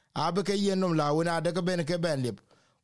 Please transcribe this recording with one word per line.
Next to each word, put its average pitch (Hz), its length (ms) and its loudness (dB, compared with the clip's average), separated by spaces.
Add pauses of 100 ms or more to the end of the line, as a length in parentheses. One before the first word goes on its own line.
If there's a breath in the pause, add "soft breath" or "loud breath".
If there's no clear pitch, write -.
(160 soft breath)
A 160 160 0
be 190 100 -2
ke 196 160 0
yen 196 220 2
num 175 160 2
la 147 180 2
wina 165 280 0
de 170 100 0
ke 175 120 -2
ben 175 220 0
ke 175 160 -2
ben 147 220 0
liep. 113 160 -4 (440 soft breath)